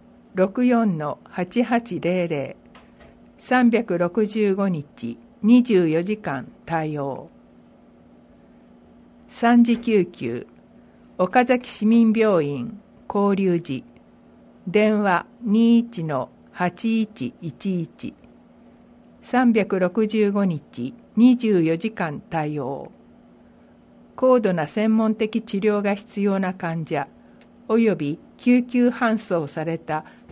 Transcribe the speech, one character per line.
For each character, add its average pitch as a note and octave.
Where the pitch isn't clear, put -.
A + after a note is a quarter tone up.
六 F#3+
四 A3+
の D3
八 F#3
八 A#3
零 F3
零、 C#3
三 B3
百 A3
六 F3
十 G#3
五 G3
日 C#3+
二 A#3+
十 F#3
四 D#3+
時 G#3
間 C#3
対 D#3
応。 C#3
三 A#3+
次 A#3
救 G#3+
急、 A#2
岡 G#3+
崎 B3
市 -
民 A3+
病 G#3
院 C3+
交 G3+
流 F#3
時、 C#3
電 G#3
話 F#3
二 A#3
一 A3+
の C#3+
八 A3
一 -
一 F3
一、 -
三 A#3+
百 G3
六 F#3
十 G#3+
五 G3+
日 C#3+
二 A#3+
十 G#3+
四 D#3+
時 G#3+
間 D#3+
対 D3+
応。 C3+
高 B3+
度 G3+
な D#3+
専 A3
門 A3
的 A3
治 -
療 G#3
が G3+
必 G3+
要 G3
な F#3
患 E3
者、 C#3+
お A3
よ A3
び D3+
救 B3
急 B3
搬 A#3
送 E3+
さ D3+
れ E3
た D#3